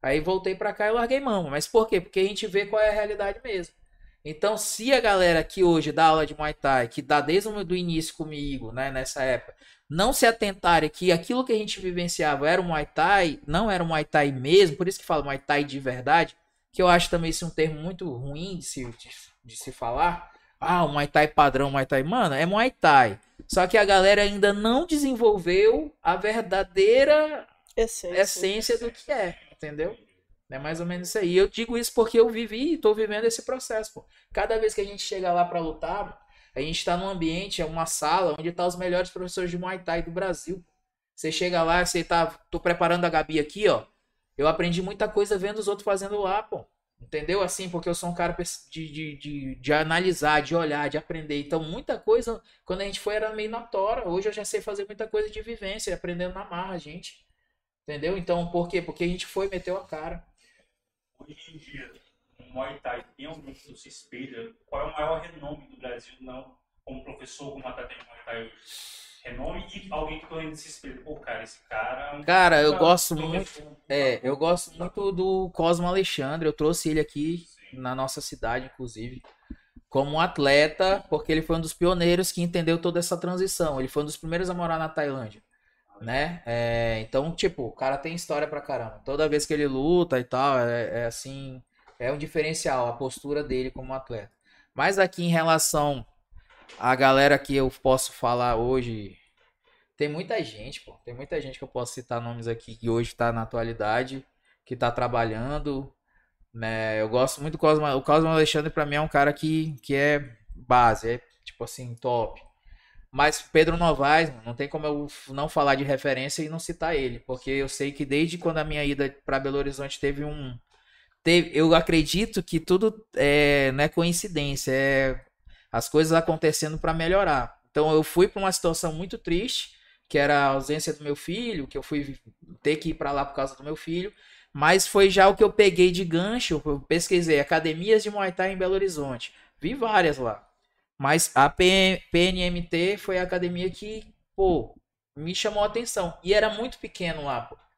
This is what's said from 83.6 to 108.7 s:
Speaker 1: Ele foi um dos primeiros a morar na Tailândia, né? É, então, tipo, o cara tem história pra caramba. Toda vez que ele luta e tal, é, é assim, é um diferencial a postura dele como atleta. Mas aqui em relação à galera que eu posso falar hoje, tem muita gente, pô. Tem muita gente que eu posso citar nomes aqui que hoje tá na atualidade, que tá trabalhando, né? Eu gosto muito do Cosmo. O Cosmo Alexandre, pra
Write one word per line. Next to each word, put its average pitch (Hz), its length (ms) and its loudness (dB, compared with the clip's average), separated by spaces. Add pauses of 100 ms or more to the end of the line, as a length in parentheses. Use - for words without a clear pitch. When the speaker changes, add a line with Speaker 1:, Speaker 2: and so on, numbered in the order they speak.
Speaker 1:
Ele 131 100 -4
foi 147 140 -2
um - 20 -4
dos 156 120 -10
primeiros 170 320 -4
a 185 40 -4
morar 170 240 -4
na 160 100 -4
Tailândia, 135 540 -6 (580)
né? 143 460 -4
É, 117 560 -2
então, 139 340 -4
tipo, 175 280 -2
o - 80 -8
cara 135 260 -4
tem 160 160 -8
história 151 340 -4
pra 147 140 -8
caramba. 120 420 -8
Toda 151 240 0
vez 147 180 0
que - 80 -4
ele 147 140 0
luta 143 520 2
e 123 40 -4
tal, 131 360 0
é, 120 420 -2
é 120 40 -4
assim, 131 580 -12 (340)
é 123 140 -4
um 147 60 -4
diferencial 151 680 -2
a 117 60 -4
postura 143 500 -6
dele 131 280 -4
como 131 200 -12
atleta. 117 380 -10 (440)
Mas 190 260 2
aqui 180 240 2
em 175 60 0
relação 156 760 2 (720)
à 123 180 4
galera 135 440 6
que 139 160 -4
eu 131 160 2 (100)
posso 131 300 4
falar 123 460 0
hoje, 120 600 -2 (760)
tem 147 140 -4
muita 175 340 -6
gente, 107 380 -14
pô. - 100 -20 (140)
Tem 120 80 -14
muita 147 260 -8
gente 131 180 -12
que - 60 -12
eu - 60 -14
posso 123 240 -8
citar 123 260 -8
nomes 117 300 -8
aqui 113 260 -10
que 117 140 -6
hoje 117 260 -2
tá 120 160 0
na 117 120 -4
atualidade, 117 840 -4 (400)
que 127 100 -8
tá 120 160 0
trabalhando, 123 1000 -4 (640)
né? 110 480 -2
Eu 107 60 0
gosto 127 340 0
muito 156 120 -6
do 165 40 -10
Cosmo. 156 280 4 (100)
O 139 60 0
Cosmo 160 280 4
Alexandre, 156 400 2
pra 151 160 -2